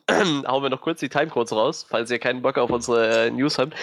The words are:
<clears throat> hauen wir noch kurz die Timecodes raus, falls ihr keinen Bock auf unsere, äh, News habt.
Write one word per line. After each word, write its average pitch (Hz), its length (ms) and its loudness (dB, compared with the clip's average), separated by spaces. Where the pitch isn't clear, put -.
<clears throat> - 80 -2
hauen 139 520 0
wir 135 80 -2
noch 131 100 -4
kurz 165 180 -4
die 139 100 -6
Timecodes 143 440 0
raus, 117 360 0
falls 117 220 -2
ihr 120 80 0
keinen 127 240 -2
Bock 135 160 0
auf 123 120 2
unsere, 117 560 2
äh, 117 40 0
News 131 280 0
habt. 143 240 -2